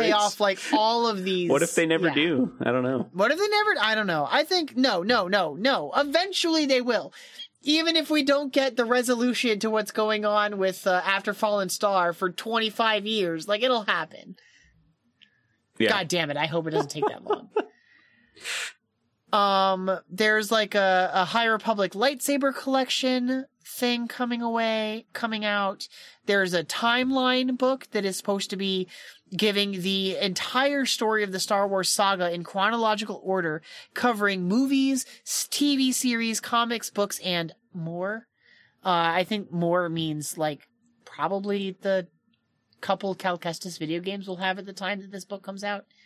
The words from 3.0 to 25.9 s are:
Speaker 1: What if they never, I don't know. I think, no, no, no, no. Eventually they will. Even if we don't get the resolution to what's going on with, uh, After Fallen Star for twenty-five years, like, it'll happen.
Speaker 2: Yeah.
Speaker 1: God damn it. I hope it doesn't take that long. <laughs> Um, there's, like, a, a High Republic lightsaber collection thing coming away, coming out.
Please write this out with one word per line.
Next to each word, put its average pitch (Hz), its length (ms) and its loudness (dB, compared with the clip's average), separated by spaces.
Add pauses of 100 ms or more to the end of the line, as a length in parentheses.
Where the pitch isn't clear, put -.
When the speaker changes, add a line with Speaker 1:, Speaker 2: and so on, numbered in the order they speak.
Speaker 1:
What 202 200 2
if 320 60 0
they 403 120 0
never, 415 220 2 (100)
I 214 140 2
don't 214 120 0
know. 156 240 0
I 294 140 2
think, 330 320 -2
no, 233 260 2
no, 208 240 2
no, 180 280 2
no. 190 380 0
Eventually 320 720 2
they 262 160 4
will. 226 320 -2 (500)
Even 320 340 2
if 311 120 0
we 302 140 2
don't 277 300 0
get 269 240 2
the 247 80 2
resolution 240 760 2
to 220 100 0
what's 214 220 0
going 214 320 0
on 208 340 2
with, 190 300 0
uh, 180 160 4
After 196 300 0
Fallen 202 340 0
Star 180 460 2
for 185 180 -2
twenty-five 220 760 0
years, 180 400 0
like, 208 160 0
it'll 247 220 2
happen. 180 540 -2 (1400)
Speaker 2:
Yeah. 214 120 4
Speaker 1:
God 196 180 0
damn 165 240 -2
it. 143 60 -4
I 151 80 0
hope 160 220 -2
it 156 40 -6
doesn't 285 200 -2
take 415 160 -2
that - 180 -8
long. - 280 -6
<laughs> 427 60 0 (1700)
Um, 190 680 2 (100)
there's, 214 420 2
like, 214 240 2
a, 185 380 4
a 185 120 4
High 226 200 0
Republic 220 480 0
lightsaber 269 640 0
collection 262 880 0 (200)
thing 240 420 -2
coming 240 340 -4
away, 226 720 -2
coming 220 300 -4
out. 202 440 -2 (380)